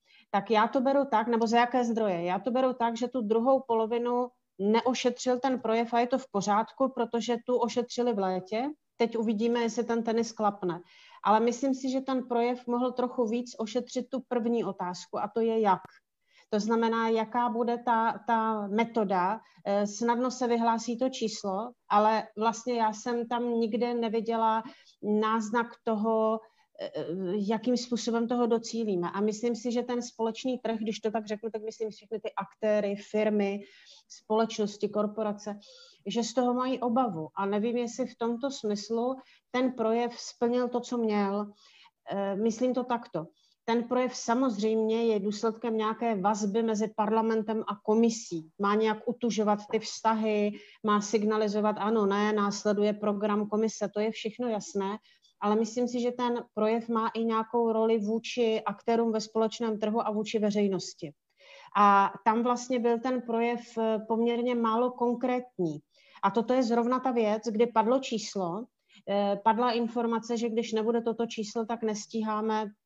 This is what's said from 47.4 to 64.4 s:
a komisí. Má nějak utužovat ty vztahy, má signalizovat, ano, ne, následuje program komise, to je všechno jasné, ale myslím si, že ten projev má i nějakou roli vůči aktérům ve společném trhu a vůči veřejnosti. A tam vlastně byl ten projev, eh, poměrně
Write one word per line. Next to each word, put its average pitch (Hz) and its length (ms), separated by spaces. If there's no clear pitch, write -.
a 202 160
komisí. 220 680
Má 202 160
nějak 220 300
utužovat 208 540
ty 220 80
vztahy, 214 720
má 208 180
signalizovat, 214 800
ano, 214 260
ne, 208 280
následuje 208 600
program 208 560
komise, 214 440
to 208 60
je 214 120
všechno 226 360
jasné, 202 500
ale 208 140
myslím 233 320
si, 247 140
že 240 100
ten 240 320
projev 226 360
má 226 180
i 226 160
nějakou 226 480
roli 226 260
vůči 220 680
aktérům 226 460
ve 214 100
společném 220 580
trhu 214 280
a 220 40
vůči 214 280
veřejnosti. 202 720
A 196 360
tam 226 180
vlastně 247 360
byl 233 200
ten 254 220
projev, 233 400
eh, 220 300
poměrně 233 480